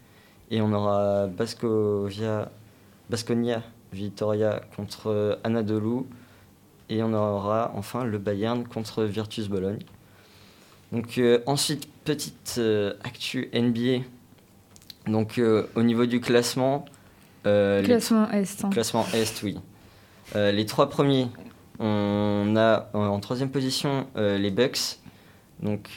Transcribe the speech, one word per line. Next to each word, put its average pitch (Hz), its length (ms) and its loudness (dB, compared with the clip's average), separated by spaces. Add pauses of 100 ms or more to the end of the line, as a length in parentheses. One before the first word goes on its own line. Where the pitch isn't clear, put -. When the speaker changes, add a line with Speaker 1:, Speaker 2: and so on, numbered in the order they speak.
(500)
Speaker 1:
et 110 100 0
on 107 140 2
aura 101 540 2
Baskovia 107 1200 -2 (640)
Baskonia 117 500 -2 (300)
Vitoria 107 680 -2 (120)
contre, - 360 -10
euh, 104 340 0
Anadolu. 113 600 0 (840)
Et 110 140 0
on 113 100 0
aura 104 600 0
enfin 107 300 -6
le 107 140 -2
Bayern 107 480 -2
contre 113 380 -4
Virtus 107 440 -4
Bologne. 98 300 -2 (1120)
Donc, 113 260 -6
euh, 120 280 6
ensuite, 143 420 -2 (160)
petite, - 540 -6
euh, 107 360 2 (100)
actu - 480 -8
N 120 200 2
B 113 60 -2 (1300)
A. 107 40 -2
Donc, 110 280 0
euh, 110 360 4
au 117 80 2
niveau 117 240 4
du 120 140 0
classement, 127 640 2 (600)
euh, 101 360 4
les 98 40 0
Speaker 2:
Classement 226 440 4
Est, 202 340 -2
hein. 202 60 0
Speaker 1:
classement 117 420 0
Est, 113 300 -2
oui. 101 160 -4 (760)
Euh, 101 180 4
les 104 120 2
trois 139 240 2
premiers, 139 400 2 (520)
on 104 760 0
a, 110 380 4
euh, 104 120 0
en 101 140 0
troisième 131 300 -4
position, 135 560 -2 (100)
euh, 101 220 0
les 101 120 0
Bucks, - 480 0 (600)
donc, 104 360 -4